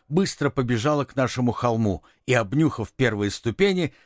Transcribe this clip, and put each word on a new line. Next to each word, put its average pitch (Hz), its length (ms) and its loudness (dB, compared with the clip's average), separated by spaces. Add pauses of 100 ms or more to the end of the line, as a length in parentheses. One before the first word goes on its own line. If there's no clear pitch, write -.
быстро 156 420 0
побежала 131 560 0
к - 100 -14
нашему 123 360 0
холму 113 520 0 (220)
и, 127 80 0
обнюхав 120 600 0
первые 104 360 0
ступени, 175 640 0 (120)